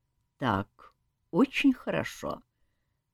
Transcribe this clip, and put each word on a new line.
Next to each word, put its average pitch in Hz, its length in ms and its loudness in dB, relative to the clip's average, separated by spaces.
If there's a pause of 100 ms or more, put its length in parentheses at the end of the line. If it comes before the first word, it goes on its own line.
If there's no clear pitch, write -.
(380)
«Так, - 560 -4 (380)
очень 262 420 4
хорошо. - 680 -6 (720)